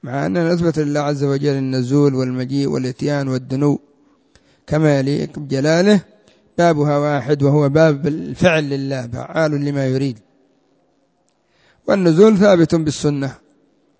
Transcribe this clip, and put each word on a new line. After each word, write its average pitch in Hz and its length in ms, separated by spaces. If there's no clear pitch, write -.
مع 139 220
أننا 175 280
نثبت 165 260
لله 147 200
عز 143 240
وجل 139 340
النزول 131 580
والمجيء 127 520
والإتيان 139 600
والدنو 131 520
كما 151 320
يليق 143 400
بجلاله، 156 640
بابها 147 400
واحد، 147 460
وهو 143 260
باب 151 380
الفعل 151 600
لله، 135 380
فعال 131 440
لما 143 360
يريد. 131 320
والنزول 196 500
ثابت 175 380
بالسنة، 143 600